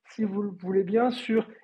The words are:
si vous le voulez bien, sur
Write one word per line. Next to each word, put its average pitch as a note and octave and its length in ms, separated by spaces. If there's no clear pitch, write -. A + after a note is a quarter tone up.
si - 120
vous G3 180
le G#3 100
voulez F#3 340
bien, A3+ 260
sur A3+ 380